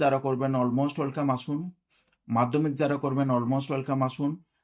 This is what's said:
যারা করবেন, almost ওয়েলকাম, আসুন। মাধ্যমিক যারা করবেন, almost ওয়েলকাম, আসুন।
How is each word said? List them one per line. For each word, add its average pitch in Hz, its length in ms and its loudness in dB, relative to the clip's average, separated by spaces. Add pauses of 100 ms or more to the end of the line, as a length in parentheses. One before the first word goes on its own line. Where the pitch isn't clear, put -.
যারা 135 240 4
করবেন, 135 260 0 (100)
almost 131 380 2
ওয়েলকাম, 143 280 -2 (100)
আসুন। 147 220 -4 (800)
মাধ্যমিক 143 440 2
যারা 143 220 0
করবেন, 139 240 0 (100)
almost 131 340 0
ওয়েলকাম, 135 280 -2 (100)
আসুন। 143 220 -4 (320)